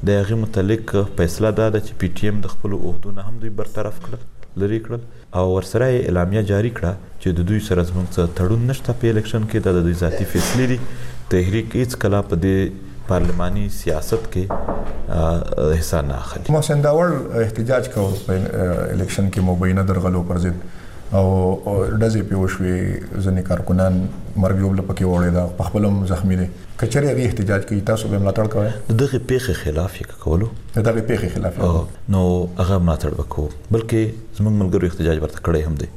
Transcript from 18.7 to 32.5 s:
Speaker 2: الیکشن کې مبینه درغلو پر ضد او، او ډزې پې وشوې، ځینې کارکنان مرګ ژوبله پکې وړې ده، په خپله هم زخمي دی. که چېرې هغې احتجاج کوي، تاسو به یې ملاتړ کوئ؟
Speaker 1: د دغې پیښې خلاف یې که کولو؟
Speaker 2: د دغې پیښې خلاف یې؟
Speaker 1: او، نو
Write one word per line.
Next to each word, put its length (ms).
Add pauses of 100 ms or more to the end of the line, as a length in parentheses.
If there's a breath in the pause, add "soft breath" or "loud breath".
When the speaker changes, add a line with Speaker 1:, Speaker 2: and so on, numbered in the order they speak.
Speaker 2:
الیکشن 380
کې 80
مبینه 440
درغلو 400
پر 160
ضد 200 (540 loud breath)
او، 540
او 240
ډزې 400
پې 20
وشوې، 680 (220)
ځینې 160
کارکنان 680 (280)
مرګ 220
ژوبله 240
پکې 200
وړې 280
ده، 160 (120)
په 60
خپله 240
هم 180
زخمي 300
دی. 100 (320 loud breath)
که 80
چېرې 180
هغې 220
احتجاج 360
کوي، 180
تاسو 280
به 80
یې 60
ملاتړ 300
کوئ؟ 160 (200)
Speaker 1:
د 140
دغې 160 (100)
پیښې 240
خلاف 440
یې 60
که 180
کولو؟ 260 (300)
Speaker 2:
د 20
دغې 320
پیښې 240
خلاف 240
یې؟ 40
Speaker 1:
او، 240 (220)
نو 400 (100)